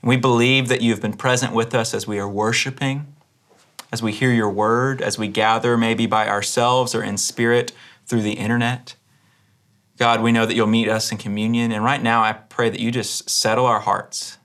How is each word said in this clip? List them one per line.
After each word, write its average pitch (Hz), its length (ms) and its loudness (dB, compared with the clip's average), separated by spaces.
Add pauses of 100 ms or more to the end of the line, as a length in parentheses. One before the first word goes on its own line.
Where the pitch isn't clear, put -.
And 120 80 0
we 127 80 4
believe 123 500 4
that 127 140 0
you 117 100 2
have 101 80 -2
been 104 160 -4
present 127 380 0
with 113 200 0
us 113 200 0
as 101 120 -4
we 104 140 -4
are 101 80 -6
worshiping, 131 840 -2 (760)
as 113 120 -8
we 110 100 -2
hear 127 180 0
your 113 200 2
word, 117 500 0
as - 180 -4
we 110 80 -4
gather 113 500 2
maybe 113 300 2
by 107 220 0
ourselves 120 680 0
or 113 80 -2
in 101 140 -4
spirit 117 560 0 (320)
through 117 160 0
the 107 140 -2
internet. 120 600 -2 (1000)
God, 117 240 2
we 117 120 4
know 113 120 4
that 107 100 -2
you'll 110 120 2
meet 110 220 2
us 110 220 -2
in 110 80 -6
communion. 113 540 -2
And 107 100 -2
right 131 180 0
now, 117 220 2
I 110 120 2
pray - 340 -2
that 104 100 -4
you 113 140 -2
just - 380 -6
settle 113 340 2
our 113 160 2
hearts. - 640 -4